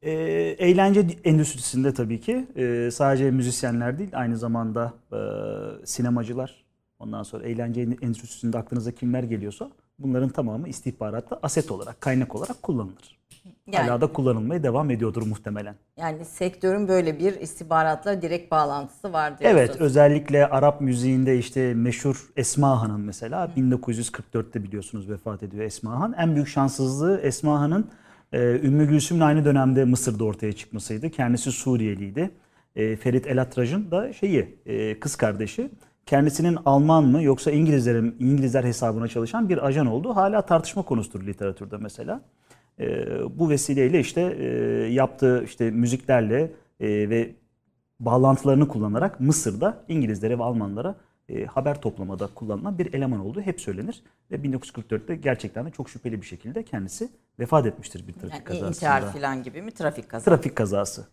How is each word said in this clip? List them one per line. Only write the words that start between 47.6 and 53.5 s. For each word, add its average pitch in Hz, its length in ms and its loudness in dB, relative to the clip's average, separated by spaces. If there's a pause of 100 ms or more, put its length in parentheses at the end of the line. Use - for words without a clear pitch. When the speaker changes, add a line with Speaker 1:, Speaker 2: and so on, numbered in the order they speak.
Speaker 1:
bağlantılarını 135 680 4
kullanarak 117 520 -2
Mısır'da 147 680 0
İngilizlere 113 500 0
ve 120 40 -2
Almanlara, 117 520 -4 (340)
e, 110 160 -6
haber 143 360 -2
toplamada 95 540 -6
kullanılan 120 440 -8
bir 170 160 -4
eleman 131 260 -2
olduğu 113 200 -8
hep 190 200 -6